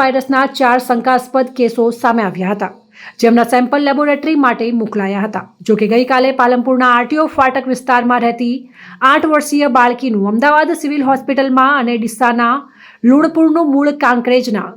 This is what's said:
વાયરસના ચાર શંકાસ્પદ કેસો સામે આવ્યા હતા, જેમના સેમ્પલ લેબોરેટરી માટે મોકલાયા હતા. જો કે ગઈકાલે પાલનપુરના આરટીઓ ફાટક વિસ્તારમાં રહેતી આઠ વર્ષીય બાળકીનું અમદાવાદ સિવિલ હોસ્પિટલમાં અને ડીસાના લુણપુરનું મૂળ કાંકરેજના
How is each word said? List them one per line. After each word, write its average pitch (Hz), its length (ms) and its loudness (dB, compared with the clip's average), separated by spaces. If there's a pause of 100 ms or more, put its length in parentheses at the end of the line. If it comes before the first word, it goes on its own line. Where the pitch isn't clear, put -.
વાયરસના 262 420 0 (140)
ચાર 254 240 4
શંકાસ્પદ 254 760 -2
કેસો 233 380 0
સામે 233 300 0
આવ્યા 185 300 -4
હતા, 202 180 -6 (480)
જેમના 233 300 4
સેમ્પલ 254 340 0
લેબોરેટરી 285 520 0
માટે 240 380 0
મોકલાયા 202 500 -4
હતા. - 220 -8 (140)
જો 214 160 0
કે 214 120 -2
ગઈકાલે 254 500 2
પાલનપુરના 247 540 2
આરટીઓ 247 420 0
ફાટક 262 380 0
વિસ્તારમાં 247 520 0
રહેતી 240 300 -2 (540)
આઠ 311 240 2
વર્ષીય 285 420 0
બાળકીનું 240 560 0
અમદાવાદ 294 460 2
સિવિલ 294 320 -4
હોસ્પિટલમાં 269 720 0
અને 240 180 -2
ડીસાના 240 560 0 (560)
લુણપુરનું 320 640 2
મૂળ 285 200 2 (120)
કાંકરેજના 247 600 0 (120)